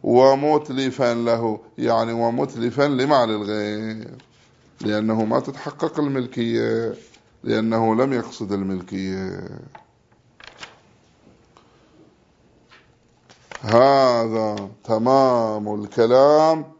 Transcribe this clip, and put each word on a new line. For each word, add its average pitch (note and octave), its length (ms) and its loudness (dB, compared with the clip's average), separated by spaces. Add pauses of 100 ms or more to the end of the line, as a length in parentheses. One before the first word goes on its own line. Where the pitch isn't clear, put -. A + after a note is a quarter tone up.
ومتلفاً C3+ 1080 2
له، A#2 460 -2 (180)
يعني A#2 360 -2
ومتلفاً A#2 720 -2
لمال C#3 460 2
الغير، G#2+ 880 -6 (640)
لأنه A2 440 0
ما A#2+ 140 0
تتحقق C#3+ 600 -8
الملكية، A#2 960 -4 (480)
لأنه A2+ 520 0
لم C3+ 180 0
يقصد A2 380 -6
الملكية. F#2+ 1000 -6 (4000)
هذا A2+ 1080 2 (140)
تمام A2+ 1000 0
الكلام C#3+ 960 4